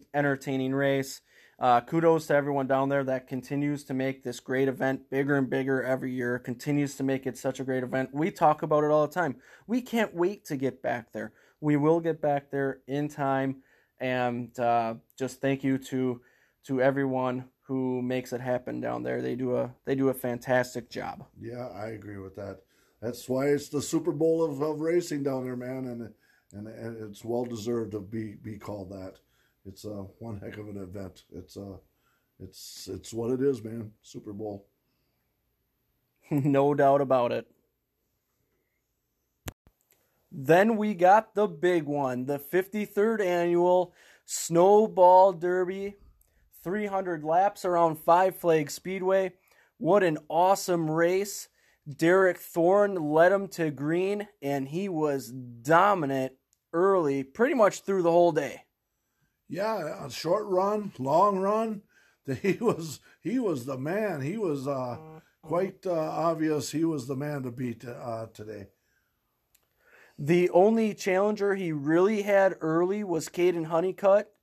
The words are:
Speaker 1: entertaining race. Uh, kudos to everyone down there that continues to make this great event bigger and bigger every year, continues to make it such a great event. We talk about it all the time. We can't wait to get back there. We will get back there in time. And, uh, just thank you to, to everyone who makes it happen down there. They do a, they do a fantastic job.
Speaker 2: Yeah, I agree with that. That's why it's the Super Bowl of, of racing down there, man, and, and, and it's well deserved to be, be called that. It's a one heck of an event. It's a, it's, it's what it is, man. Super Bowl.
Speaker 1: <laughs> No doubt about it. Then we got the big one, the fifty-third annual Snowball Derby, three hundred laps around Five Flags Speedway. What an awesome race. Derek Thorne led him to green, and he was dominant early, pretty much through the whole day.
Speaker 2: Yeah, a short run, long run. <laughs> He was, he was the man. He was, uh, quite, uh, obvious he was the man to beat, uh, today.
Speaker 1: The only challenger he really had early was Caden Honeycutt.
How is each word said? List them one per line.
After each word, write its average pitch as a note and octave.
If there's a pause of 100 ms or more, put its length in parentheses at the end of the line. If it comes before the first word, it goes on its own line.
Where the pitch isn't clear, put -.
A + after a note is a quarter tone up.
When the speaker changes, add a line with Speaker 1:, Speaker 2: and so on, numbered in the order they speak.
(140)
Speaker 1:
entertaining C3+
race. C#3 (360)
Uh, B2
kudos D#3+
to D3+
everyone C#3
down C3+
there C#3
that C3
continues C#3+
to -
make C3
this B2
great C3
event C3+
bigger C#3
and C3+
bigger C3+
every C3
year, B2
continues C#3
to -
make C3+
it B2
such C3+
a -
great C3
event. B2+
We D3+
talk D3+
about D3+
it D3+
all D3+
the D3
time. D#3+ (280)
We A#3+
can't A#3
wait F3+
to D3
get B2+
back A#2+
there. G#2+ (300)
We D3
will D#3+
get D#3+
back C#3+
there C#3
in C#3+
time. C3+ (440)
And, B2
uh, A#2 (220)
just B2+
thank C3+
you C3+
to, B2+ (460)
to C3
everyone C3 (160)
who B2+
makes B2+
it B2
happen B2
down A#2+
there. B2
They B2+
do B2
a, B2 (120)
they C#3
do C3+
a B2+
fantastic B2
job. - (140)
Speaker 2:
Yeah, A#2+
I G#2+
agree G2+
with F#2+
that. G2 (420)
That's A#2+
why C3
it's C#3+
the C#3+
Super E3
Bowl E3
of, C#3+
of D3+
racing D#3+
down C3+
there, B2+
man, B2+
and, A#2+ (380)
and, G#2
and A2+
it's G2+
well A#2+
deserved A#2
to G#2+
be, G#2+
be G#2+
called G2+
that. F#2+ (460)
It's G2
a G#2 (140)
one A2+
heck G#2
of G#2+
an G2+
event. F#2+ (100)
It's F2+
a, G2 (600)
it's, -
it's F#2+
what A#2
it B2+
is, C3
man. A2 (120)
Super -
Bowl. G2+
Speaker 1:
<laughs> - (1500)
No C#3+
doubt C#3+
about B2+
it. A#2 (2750)
Then F3
we G#3+
got F#3
the G#3
big E3+
one, C3+
the C#3+
fifty-third G3+
annual F3 (320)
Snowball F#3
Derby, F#3 (680)
three G#3
hundred F#3
laps F3+
around E3+
Five F3+
Flags D#3+
Speedway. F#3+ (460)
What F#3+
an D#3+ (100)
awesome F3
race. F3+ (400)
Derek F3
Thorne G3
led D#3+
him G3
to D#3+
green, F3+ (140)
and C#3
he F3
was C#3+
dominant C3+ (400)
early, E3
pretty B3
much G#3
through G3
the E3+
whole F3
day. D3+ (840)
Speaker 2:
Yeah, F#3
a C3+
short F#3+
run, G3+
long D#3
run. A3
<laughs> -
He G3
was, E3 (220)
he G#3
was F3
the C3+
man. E3+
He D3
was, D3+
uh, B2+ (460)
quite, F3+
uh, F#3
obvious D#3
he D3+
was D#3
the C#3
man C#3+
to B2+
beat, A#2+
uh, A#2+
today. G#2 (1500)
Speaker 1:
The F3
only G#3
challenger G3+
he F#3+
really E3+
had G3
early F3+
was E3
Caden F3
Honeycutt. F#3 (120)